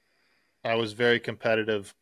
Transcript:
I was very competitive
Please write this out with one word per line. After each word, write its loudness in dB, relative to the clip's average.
I 0
was -2
very 2
competitive -2